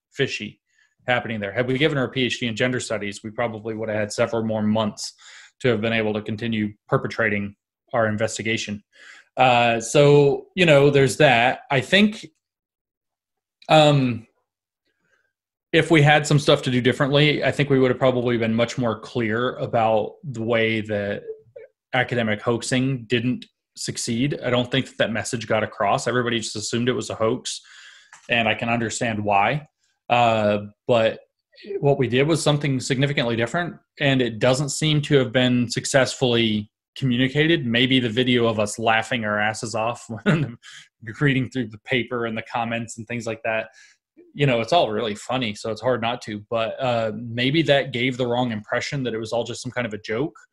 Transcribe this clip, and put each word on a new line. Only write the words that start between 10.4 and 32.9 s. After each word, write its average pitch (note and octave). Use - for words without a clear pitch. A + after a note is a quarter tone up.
you F3+
know, C#3+
there's C3+
that. B2+
I C#3
think, G#3
um, C#3+
if D#3+
we D#3+
had D3
some D3+
stuff D3
to C3+
do B2
differently, C#3+
I C3
think C#3+
we C3+
would C3
have B2
probably B2
been A2+
much A#2
more A2+
clear A#2
about A2
the A#2
way A2+
that G2+
academic A#2+
hoaxing B2+
didn't B2
succeed. A#2+
I B2+
don't B2
think C3+
that -
that A2
message A2
got A2
across. G#2+
Everybody A#2+
just G#2+
assumed A#2
it B2
was A2+
a G2
hoax, A2+
and A#2
I G#2+
can A#2
understand A2+
why. G#2
Uh, A2
but A2+
what C#3+
we C3
did B2+
was D#3
something D3
significantly C3+